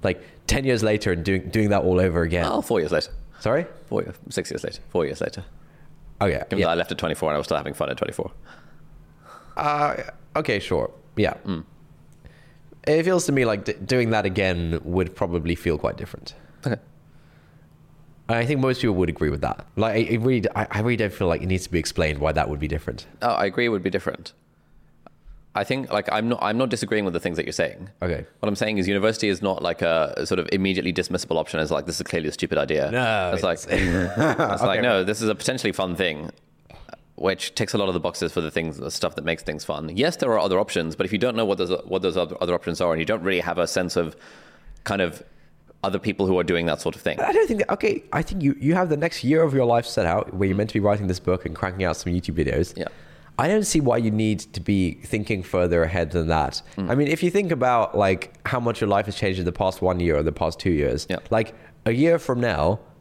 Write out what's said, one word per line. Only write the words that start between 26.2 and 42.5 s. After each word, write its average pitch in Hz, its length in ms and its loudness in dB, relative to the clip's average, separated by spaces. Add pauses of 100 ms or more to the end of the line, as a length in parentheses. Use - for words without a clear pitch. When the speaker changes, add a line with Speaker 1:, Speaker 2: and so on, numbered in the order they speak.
Speaker 2:
not, 120 140 0
I'm 104 160 0
not 131 100 0
disagreeing 107 360 0
with 90 100 -2
the 85 60 0
things 85 180 -2
that 82 80 -2
you're 76 60 -6
saying. 90 380 -4 (120)
Speaker 1:
Okay. 87 220 -2 (160)
Speaker 2:
What 107 80 0
I'm 101 60 0
saying 107 240 -2
is 90 80 2
university 104 420 2
is 92 140 0
not, 95 200 0
like, 85 200 -2
a 82 440 2
sort 92 120 0
of 85 140 -2
immediately 95 400 2
dismissible 87 440 -2
option 80 220 -2
as, 78 140 0
like, 73 140 -2
"This 82 140 -6
is - 60 -6
clearly 80 220 -2
a 76 40 -4
stupid 78 260 -2
idea." 71 340 0
Speaker 1:
No, 110 420 0
Speaker 2:
It's 95 80 -2
Speaker 1:
it's - 20 -
Speaker 2:
like, 85 140 0
Speaker 1:
<laughs> - 220 0
Speaker 2:
it's 101 840 0
like, 98 160 2
Speaker 1:
Okay. - 40 0
Speaker 2:
"No, 107 220 4
this 104 160 -2
is 110 80 2
a 107 60 2
potentially 123 380 -2
fun 90 240 -2
thing," 82 340 -2 (840)
which - 400 -2
ticks 107 180 -2
a 113 40 2
lot 101 100 2
of 92 60 0
the 90 40 2
boxes 85 320 -2
for 90 120 -2
the 78 100 -2
things, 82 240 -2
the 67 140 -8
stuff - 260 -4
that 73 80 -8
makes 82 180 -2
things 76 220 -6
fun. 80 320 -6
Yes, 156 200 0
there 131 140 0
are 110 80 4
other 92 220 2
options, 82 340 -2
but - 120 -2
if 92 60 -2
you 104 60 0
don't 120 160 0
know 113 120 0
what 98 120 0
those, 90 120 0 (160)
what 92 160 -2
those 90 160 0
other, 82 240 -2
other 90 120 0